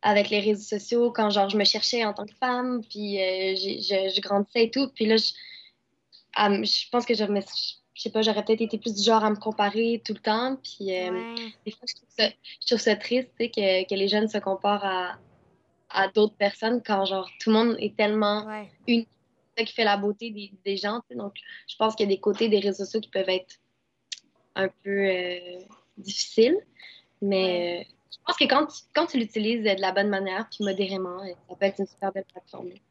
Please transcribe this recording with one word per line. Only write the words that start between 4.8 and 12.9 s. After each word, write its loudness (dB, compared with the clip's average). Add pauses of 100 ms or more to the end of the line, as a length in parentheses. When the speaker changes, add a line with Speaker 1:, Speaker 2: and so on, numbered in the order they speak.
Speaker 1:
puis 0
là, 6
je, 2 (1040)
ah, 4 (120)
je -2
pense 2
que 2
je 0
me, 0
je -10
sais -6
pas, 0
j'aurais 0
peut-être 2
été -2
plus -6
du -4
genre 6
à 4
me 2
comparer 0
tout -6
le -16
temps, -2
puis, -6
euh, -4
Speaker 2:
Ouais. -6 (320)
Speaker 1:
des -10
fois, -18
je -8
trouve -20
ça, 2 (320)
je -8
trouve 2
ça 4